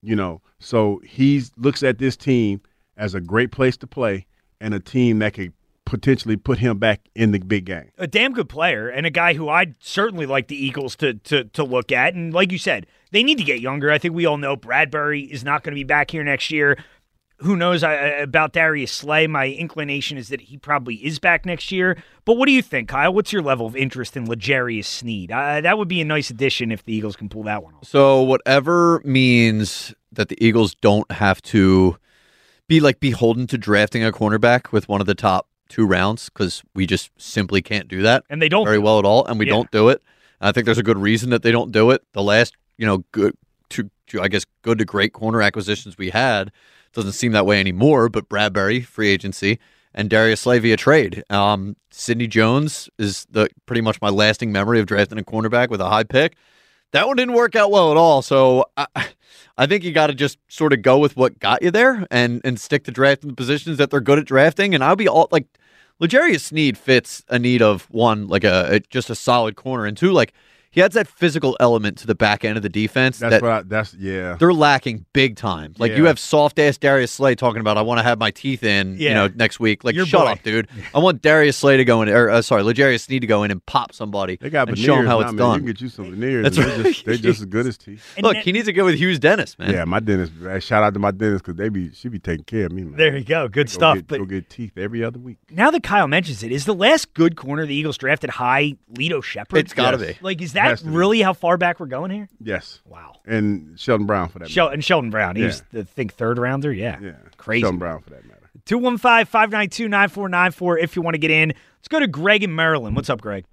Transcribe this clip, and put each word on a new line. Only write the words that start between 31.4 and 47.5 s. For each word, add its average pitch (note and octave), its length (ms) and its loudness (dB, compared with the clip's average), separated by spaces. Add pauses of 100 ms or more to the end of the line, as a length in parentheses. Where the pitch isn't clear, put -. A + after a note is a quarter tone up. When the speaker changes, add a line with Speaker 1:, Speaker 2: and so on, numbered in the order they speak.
Speaker 3:
to F#2+ 540 4 (720)
be, D#3+ 100 6
like, D3 220 2
beholden A#2+ 480 0
to C3 100 -4
drafting G#2 460 2
a A2 80 0
cornerback A2 580 2
with G#2+ 180 -2
one G2+ 120 0
of F#2+ 80 -2
the G2+ 60 2
top F#2+ 340 0 (200)
two - 180 0
rounds, F#2+ 420 0
'cause - 340 -6 (120)
we F#2 120 0
just - 300 -2
simply G2 460 -2
can't G2+ 260 -6
do F#2 140 -6
that A#2+ 280 2
Speaker 2:
And D3+ 100 -6
they D#3 80 2
don't G3 180 0
Speaker 3:
very G#2+ 100 2
Speaker 2:
do G#2 60 2
it. - 20 -2
Speaker 3:
well G#2+ 160 4
at G2+ 40 0
all, G#2+ 220 4
and A2+ 120 -4
we G#2+ 80 2
Speaker 2:
Yeah. - 80 0
Speaker 3:
don't A2 180 -2
do A2 160 6
it. C3+ 120 2 (400)
And F#2+ 80 0
I G#2 40 0
think A#2+ 140 0
there's A2+ 120 2
a A#2 40 -2
good G#2 160 2
reason A2 320 0
that A#2 120 0
they A#2 80 2
don't A#2 220 0
do A2 180 4
it. C3 120 2 (100)
The G2+ 100 -4
last, G#2+ 320 2 (240)
you A2 80 -2
know, F#2+ 240 0
good G#2 240 0 (360)
to, G2+ 200 -6 (180)
to, G#2 140 -6
I G2 60 0
guess, G2 160 -2 (180)
good A2+ 160 0
to A2 60 0
great G2+ 280 -2
corner A2+ 300 -2
acquisitions G2+ 560 -4
we F#2+ 120 -6
had G#2 420 -2 (400)
doesn't G2 200 -6
seem A#2+ 200 -2
that G#2 140 4
way G#2 120 4